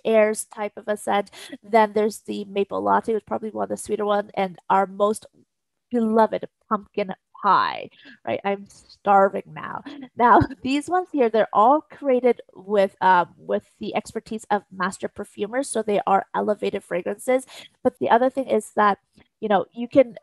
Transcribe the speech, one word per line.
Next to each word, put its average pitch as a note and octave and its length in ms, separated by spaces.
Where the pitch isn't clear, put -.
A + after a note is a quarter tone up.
airs G#3+ 400
type G#3 320
of F#3 100
a G#3 80
scent. G3+ 340
Then G#3+ 300
there's G#3+ 280
the G#3 260
Maple G3 340
Latte, G3+ 320
which G#3+ 120
is - 20
probably A3 240
one G#3 140
of F#3+ 40
the G#3 80
sweeter G#3 300
one, G#3 260
and F#3+ 260
our G3 160
most G3+ 400
beloved A3 580
Pumpkin G3+ 460
Pie, F2+ 460
right? A2+ 180
I'm G3+ 240
starving G3 800
now. - 360
Now, A3+ 240
<laughs> - 100
these C#4 260
ones F4+ 240
here, B3+ 160
they're A3 240
all B3+ 300
created B3 580
with, G3 480
um, F3+ 340
with F#3+ 280
the G3+ 140
expertise - 560
of G3+ 200
master F#3+ 380
perfumers. G#3 600
So A3 140
they G#3 240
are G3 280
elevated G3+ 500
fragrances. G#3 640
But - 160
the A#3+ 120
other B3 200
thing C4 180
is A3 280
that, G#3 220
you G#3+ 80
know, G#3 240
you A#3+ 160
can B3 340